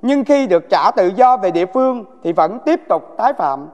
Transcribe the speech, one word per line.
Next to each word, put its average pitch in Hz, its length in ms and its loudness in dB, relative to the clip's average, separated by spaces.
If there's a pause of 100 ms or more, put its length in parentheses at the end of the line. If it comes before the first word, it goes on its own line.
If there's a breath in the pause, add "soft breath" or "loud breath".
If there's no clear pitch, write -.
nhưng 277 220 0
khi 277 240 2
được 170 220 2
trả 175 220 2
tự 185 160 2
do 247 300 2
về 190 140 -2
địa 170 140 0
phương 254 400 -2 (180)
thì 170 100 -4
vẫn 175 320 0
tiếp 330 140 0 (100)
tục 165 140 -2 (140)
tái 254 160 0
phạm 143 400 -6